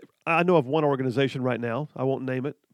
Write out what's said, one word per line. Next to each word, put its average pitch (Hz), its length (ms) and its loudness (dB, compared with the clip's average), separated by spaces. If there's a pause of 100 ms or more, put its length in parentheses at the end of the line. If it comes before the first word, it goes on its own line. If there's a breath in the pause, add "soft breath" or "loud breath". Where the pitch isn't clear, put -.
(260)
I 165 160 2
know 175 140 6
of 135 100 4
one 151 180 0
organization 131 580 0
right 123 180 0
now, 120 340 -4
I 131 100 -4
won't 135 200 -2
name 127 220 -4
it, 151 100 -8 (180)